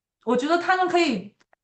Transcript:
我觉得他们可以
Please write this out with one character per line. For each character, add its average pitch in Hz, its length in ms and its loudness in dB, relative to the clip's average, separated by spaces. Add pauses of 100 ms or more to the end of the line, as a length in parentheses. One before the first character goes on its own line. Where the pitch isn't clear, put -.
(240)
我 240 120 0
觉 269 120 -2
得 339 100 2
他 370 180 0
们 370 120 0
可 349 100 0
以 240 360 -2 (300)